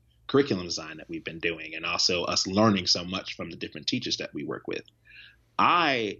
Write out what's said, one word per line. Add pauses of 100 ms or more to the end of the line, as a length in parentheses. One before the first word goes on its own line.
(280)
curriculum
design
that
we've
been
doing,
and
also
us
learning
so
much
from
the
different
teachers
that
we
work
with. (720)
I